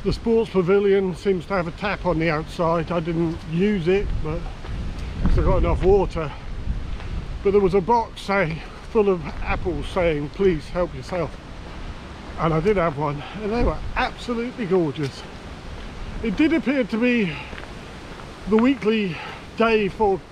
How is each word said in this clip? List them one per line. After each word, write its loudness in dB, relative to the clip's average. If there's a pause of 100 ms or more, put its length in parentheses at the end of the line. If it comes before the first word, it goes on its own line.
The 0
sports 2
pavilion 4
seems 0
to -4
have 0
a -6
tap -4
on 2
the 2
outside. 0
I 0
didn't -2 (140)
use 2
it, 2 (160)
but -2 (840)
'cause 6
I 4
got 6
enough 4
water. 4 (1120)
But 4
there 8
was 4
a 6
box 0
saying, 0 (320)
full 4
of 2 (200)
apples -2
saying, 0
"Please 2
help -2
yourself." -4 (1080)
And 2
I 2
did 2
have 0
one, -2 (220)
and -2
they 2
were 2 (180)
absolutely -4
gorgeous. 0 (1000)
It -2
did 4
appear 2
to -2
be 4 (1160)
the 6
weekly 2 (400)
day 4
for 2 (120)